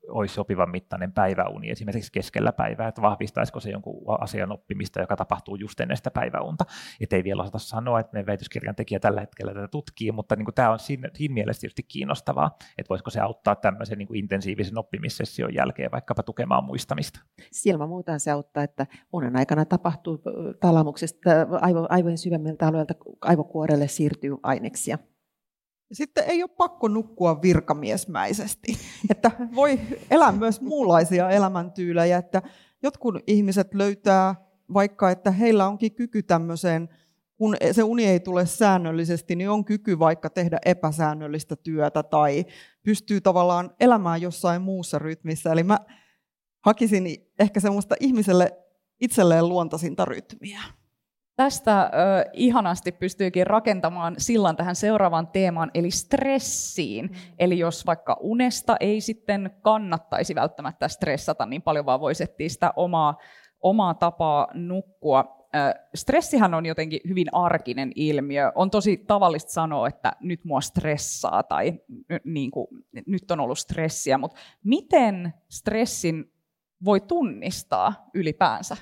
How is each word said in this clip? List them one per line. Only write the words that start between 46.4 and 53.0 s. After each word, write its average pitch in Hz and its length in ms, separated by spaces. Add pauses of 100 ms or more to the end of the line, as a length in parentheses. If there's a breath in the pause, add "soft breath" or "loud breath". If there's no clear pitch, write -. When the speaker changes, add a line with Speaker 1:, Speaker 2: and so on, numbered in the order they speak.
Speaker 3:
hakisin 208 400 (340)
ehkä 208 200
semmoista 202 400
ihmiselle 196 580 (440)
itselleen 170 480
luontaisinta 170 560
rytmiä. - 540 (760)
Speaker 4:
Tästä, 247 460
ö, - 80 (440)
ihanasti 208 580
pystyykin 180 560